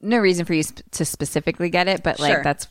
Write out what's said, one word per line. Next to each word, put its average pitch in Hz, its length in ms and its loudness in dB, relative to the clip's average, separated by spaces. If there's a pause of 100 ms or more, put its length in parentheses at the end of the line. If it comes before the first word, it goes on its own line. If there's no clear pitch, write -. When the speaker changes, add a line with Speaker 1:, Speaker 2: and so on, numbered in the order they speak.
Speaker 1:
no 220 180 2
reason 180 260 4
for 180 80 0
you 156 100 2
sp-, - 280 -10
to - 140 -4
specifically 165 640 -4
get 175 200 2
it, 190 120 0
but, - 180 -2
like, 147 140 2
Speaker 2:
Sure. 143 100 0
Speaker 1:
that's 143 280 -2